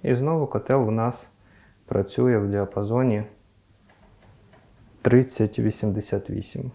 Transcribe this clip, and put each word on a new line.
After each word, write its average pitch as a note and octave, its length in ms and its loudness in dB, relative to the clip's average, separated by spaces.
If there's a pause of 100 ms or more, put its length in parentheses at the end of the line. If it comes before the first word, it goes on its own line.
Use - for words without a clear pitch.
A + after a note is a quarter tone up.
І C3+ 140 2
знову D3+ 320 0
котел B2 400 0
у G#2+ 40 0
нас A#2 400 -2 (540)
працює A#2+ 520 0
в G2+ 120 0
діапазоні G#2 760 0 (1800)
тридцять A#2+ 580 2
вісімдесят G#2 720 -4
вісім. G2 460 -10